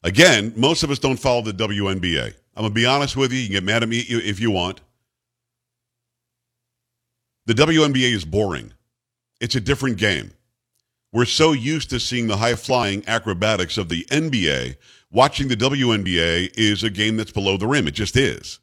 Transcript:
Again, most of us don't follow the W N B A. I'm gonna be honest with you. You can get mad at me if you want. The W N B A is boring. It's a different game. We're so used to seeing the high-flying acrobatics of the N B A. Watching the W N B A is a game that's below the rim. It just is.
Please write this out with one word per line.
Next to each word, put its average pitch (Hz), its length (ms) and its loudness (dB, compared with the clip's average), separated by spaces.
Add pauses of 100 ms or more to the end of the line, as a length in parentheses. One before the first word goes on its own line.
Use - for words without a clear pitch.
Again, 113 520 4
most 151 260 2
of 143 80 -4
us 135 80 -2
don't 131 160 0
follow 123 260 0
the 107 120 -6
W 101 340 -2
N 95 120 -2
B 87 180 0
A. 60 80 -2
I'm 52 80 -10 (240)
gonna 107 140 -2
be 107 140 0
honest 139 300 2
with 131 160 0
you. 131 80 -2
You 123 60 -4
can 95 80 -6
get 98 100 0
mad 113 200 0
at 117 40 -2
me 117 120 -2
if 107 380 -4
you 113 140 0
want. 92 300 -2 (2750)
The 117 80 0
W 156 320 6
N 143 80 0
B 127 180 2
A - 20 0
is 95 120 -4
boring. 78 480 -2 (680)
It's 117 160 -4
a 127 60 0
different 131 340 -2
game. 85 360 -2 (840)
We're 117 100 2
so 156 300 4
used 139 380 -4
to 123 100 -4
seeing 120 260 -2
the 107 80 0
high-flying 113 720 0
acrobatics 104 680 -2
of 95 100 -4
the 82 240 -4
N 160 160 0
B 101 240 0
A. 65 240 -4 (340)
Watching 139 380 2
the 123 80 -2
W 127 380 0
N 104 100 0
B 90 160 0
A 85 340 0
is 107 300 0
a 113 60 -2
game 107 260 -2
that's 110 160 -4
below 98 240 0
the 98 120 -4
rim. 131 200 0
It 67 40 -2
just 101 260 -2
is. 82 460 -2